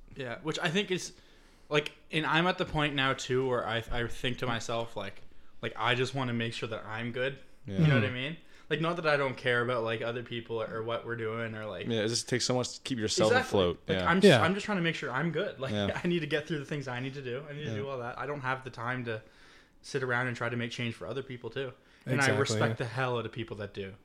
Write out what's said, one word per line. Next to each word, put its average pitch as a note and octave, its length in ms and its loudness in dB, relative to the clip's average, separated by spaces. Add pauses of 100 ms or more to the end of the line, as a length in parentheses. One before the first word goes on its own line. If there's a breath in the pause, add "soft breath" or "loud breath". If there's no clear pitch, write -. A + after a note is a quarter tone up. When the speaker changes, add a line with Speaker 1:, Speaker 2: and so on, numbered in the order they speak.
(160)
Speaker 1:
Yeah, B2 280 -8
which D3+ 180 -2
I E3+ 80 2
think G3 220 0
is, - 220 -4 (560 soft breath)
like, D3 220 2 (200)
and D#3 140 0
I'm D#3 220 4
at F#3 100 2
the F3 80 0
point D3 300 0
now, C3+ 180 4
too, C3 340 0
where A#2 200 2
I, A2+ 240 0
I A#2+ 160 0
think A#2+ 320 -2
to C3 80 -2
myself, A#2 480 -2
like, G2 260 -8 (400 soft breath)
like, A#2+ 160 -2
I A#2 180 6
just B2+ 200 2
wanna B2 180 0
make A#2 200 0
sure - 160 -6
that G#2 160 -6
I'm A2+ 260 -6
good. C3 260 -2 (280)
Speaker 2:
Yeah. F3+ 140 -2
Speaker 1:
You D#3+ 80 8
know C#3+ 80 6
what C3+ 80 6
I C3 40 0
Speaker 3:
Mm-hmm. B2+ 80 -4
Speaker 1:
mean? C#3+ 220 -6 (320 soft breath)
Like, D#3 120 0
not E3+ 160 0
that D#3+ 100 0
I D3 80 6
don't C3+ 220 0
care B2 240 4
about, A#2+ 220 0
like, A2+ 180 0
other A#2 220 -4
people A#2 380 -4
or A2 220 -4
what A#2 220 -4
we're A#2 100 -4
doing A2+ 400 -4
or, G#2+ 100 -8
like G2 220 -6
Speaker 2:
Yeah, A2+ 140 2
it G#2+ 80 2
just - 180 0
takes B2 180 0
so B2+ 100 2
much B2 200 -2
to - 60 -16
keep C3+ 180 -4
yourself A2 320 4
Speaker 1:
Exactly. B3 160 4 (120)
Speaker 2:
afloat. F2 280 4
Speaker 1:
Like, F#2+ 120 2
Speaker 2:
Yeah. F#2 100 2
Speaker 1:
I'm F3+ 120 4
Speaker 3:
Yeah. E3+ 200 10
Speaker 1:
I'm E3 120 4
just G3+ 120 -4
trying G#3 120 0
to E3+ 60 2
make E3 120 2
sure C#3+ 160 -6
I'm D3+ 200 0
good. - 280 -4
Like, A#2 120 -2
Speaker 2:
Yeah. G2+ 280 0
Speaker 1:
<laughs> - 40 -12
I F3+ 40 2
need F3 120 2
to D3+ 80 -4
get D3 200 0
through D#3 120 -2
the C3+ 60 -8
things C#3+ 220 -6
I B2 120 -4
need C3 140 -6
to C#3+ 80 -10
do. B2+ 280 -6
I C#3+ 40 -10
need D3 120 -10
to - 40 -4
Speaker 2:
Yeah. A2+ 80 -4
Speaker 1:
do G#2 100 -4
all C3+ 120 -6
that. A#2+ 180 -6
I B2 80 -6
don't C#3+ 160 -6
have B2+ 220 -2
the B2+ 60 -10
time A#2+ 360 -4
to A2 160 -4 (600 soft breath)
sit C3 220 -4
around B2 240 0
and A#2+ 80 -2
try A#2 140 -2
to A#2+ 80 -4
make A#2+ 140 -4
change A#2 240 -4
for E2 120 -10
other B2+ 160 -6
people, B2 260 -10
too. C3+ 220 -6 (360 soft breath)
And B2+ 140 2
I C3+ 40 6
Speaker 3:
Exactly, C3 140 4
Speaker 1:
respect A2 400 2
Speaker 3:
yeah. C3+ 60 -2
Speaker 1:
the A2+ 80 -8
hell B2+ 260 0
out A2+ 60 -4
of A2 60 -8
people A2+ 260 -8
that G2+ 160 -8
do, F#2+ 200 -8 (120)